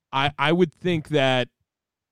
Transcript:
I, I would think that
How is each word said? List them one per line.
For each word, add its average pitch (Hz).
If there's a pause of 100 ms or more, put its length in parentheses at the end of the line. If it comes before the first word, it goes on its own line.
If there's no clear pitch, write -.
(120)
I, 139
I 143
would 175
think 170
that 131 (640)